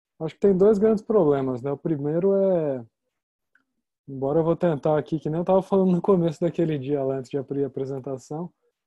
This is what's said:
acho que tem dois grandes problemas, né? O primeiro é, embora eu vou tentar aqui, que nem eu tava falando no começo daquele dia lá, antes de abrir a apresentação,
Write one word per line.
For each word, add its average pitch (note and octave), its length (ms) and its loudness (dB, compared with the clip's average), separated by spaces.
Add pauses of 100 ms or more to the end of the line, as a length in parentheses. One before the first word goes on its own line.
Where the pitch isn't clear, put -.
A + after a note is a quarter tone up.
(200)
acho D#3+ 140 -8
que - 60 -20
tem G3 160 4
dois G3+ 220 4
grandes G#3+ 240 2
problemas, C#3 600 0
né? C#3 100 -4
O C#3+ 60 -6
primeiro E3 560 -2
é, E3 500 0 (1200)
embora C#3 340 -2
eu D#3+ 40 0
vou E3 100 2
tentar D#3 440 0
aqui, D3+ 200 -4
que D3+ 120 -6
nem D#3+ 100 -2
eu F3+ 40 -4
tava F#3+ 180 2
falando F#3+ 300 2
no F3 100 0
começo E3+ 380 2
daquele D#3+ 380 0
dia C3+ 240 -2
lá, C3+ 140 -2
antes C3 140 -10
de C#3+ 80 -4
abrir C#3 260 -4
a C3+ 40 -4
apresentação, C3+ 840 -10 (340)